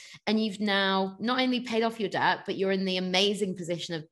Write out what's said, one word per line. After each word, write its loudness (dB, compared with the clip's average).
and 2
you've -4
now 2
not 0
only 2
paid 0
off -2
your -2
debt, 2
but -4
you're 0
in 0
the 0
amazing 2
position -6
of -6